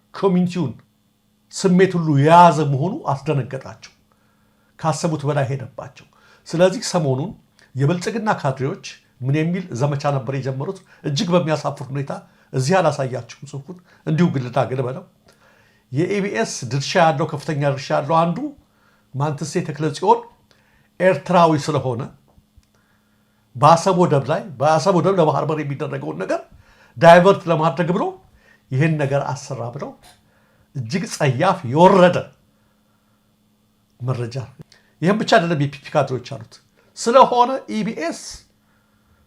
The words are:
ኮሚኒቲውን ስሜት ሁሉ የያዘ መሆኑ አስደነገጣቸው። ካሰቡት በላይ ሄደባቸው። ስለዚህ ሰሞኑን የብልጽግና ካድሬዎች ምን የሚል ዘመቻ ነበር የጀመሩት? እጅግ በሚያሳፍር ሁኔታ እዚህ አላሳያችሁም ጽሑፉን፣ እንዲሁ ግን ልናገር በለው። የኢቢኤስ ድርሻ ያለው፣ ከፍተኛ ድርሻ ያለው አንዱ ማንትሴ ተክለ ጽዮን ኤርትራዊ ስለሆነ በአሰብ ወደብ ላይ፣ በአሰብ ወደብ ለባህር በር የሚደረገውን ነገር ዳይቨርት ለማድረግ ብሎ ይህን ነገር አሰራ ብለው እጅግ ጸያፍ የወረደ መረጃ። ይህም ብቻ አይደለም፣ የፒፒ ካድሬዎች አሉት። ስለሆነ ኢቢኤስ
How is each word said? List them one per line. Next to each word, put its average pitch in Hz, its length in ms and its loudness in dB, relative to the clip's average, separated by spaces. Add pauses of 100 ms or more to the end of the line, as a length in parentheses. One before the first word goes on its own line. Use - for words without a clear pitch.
(140)
ኮሚኒቲውን 180 580 0 (840)
ስሜት 185 380 2
ሁሉ 170 240 -2
የያዘ 156 500 8
መሆኑ 143 280 -2 (120)
አስደነገጣቸው። 131 840 -6 (840)
ካሰቡት 156 460 -2
በላይ 139 220 0
ሄደባቸው። - 600 -12 (420)
ስለዚህ 185 360 2
ሰሞኑን 147 460 -2 (440)
የብልጽግና 180 600 -2
ካድሬዎች 143 500 -6 (360)
ምን 131 140 -2
የሚል 165 300 -2 (100)
ዘመቻ 143 360 -2
ነበር 135 240 -4
የጀመሩት? 135 440 -8 (260)
እጅግ 151 260 -4
በሚያሳፍር 151 560 -2
ሁኔታ 135 260 -8 (400)
እዚህ 135 220 0
አላሳያችሁም 139 720 -2
ጽሑፉን፣ 143 300 -16 (300)
እንዲሁ 160 220 2
ግን 143 140 -2
ልናገር 123 400 -2
በለው። 135 220 -8 (880)
የኢቢኤስ 202 600 -2 (120)
ድርሻ 135 340 -6
ያለው፣ 160 280 2
ከፍተኛ 143 380 -6
ድርሻ 135 280 -4
ያለው 151 240 0
አንዱ 170 220 0 (760)
ማንትሴ 143 380 -6 (100)
ተክለ 151 280 -8
ጽዮን 202 280 2 (800)
ኤርትራዊ 175 580 4
ስለሆነ 135 440 -4 (1500)
በአሰብ 165 420 4
ወደብ 143 280 2
ላይ፣ 170 160 -4 (120)
በአሰብ 156 400 2
ወደብ 175 220 2
ለባህር 151 280 2
በር 151 160 -4
የሚደረገውን 143 580 -8
ነገር 190 220 -6 (560)
ዳይቨርት 170 500 8
ለማድረግ 160 440 0
ብሎ 208 140 0 (640)
ይህን 156 260 2
ነገር 139 280 -2
አሰራ 135 360 -8 (100)
ብለው 160 200 -12 (840)
እጅግ 139 360 -6
ጸያፍ 160 560 0
የወረደ 175 500 6 (1800)
መረጃ። 120 360 -6 (640)
ይህም 196 160 2
ብቻ 233 140 -2
አይደለም፣ 170 280 2
የፒፒ 143 280 -4
ካድሬዎች 131 420 -2
አሉት። 117 240 -16 (440)
ስለሆነ 240 520 4 (220)
ኢቢኤስ 226 480 -6 (1080)